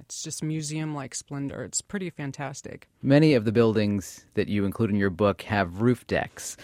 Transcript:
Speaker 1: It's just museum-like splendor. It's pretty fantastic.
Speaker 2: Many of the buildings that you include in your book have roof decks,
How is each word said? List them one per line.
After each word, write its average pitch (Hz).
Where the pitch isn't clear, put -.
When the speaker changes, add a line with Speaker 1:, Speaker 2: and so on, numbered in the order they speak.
Speaker 1:
It's -
just 156
museum-like 156
splendor. 139
It's -
pretty 185
fantastic. 139
Speaker 2:
Many 147
of 113
the 113
buildings 104
that 101
you 98
include 101
in 104
your 98
book 98
have 95
roof 120
decks, -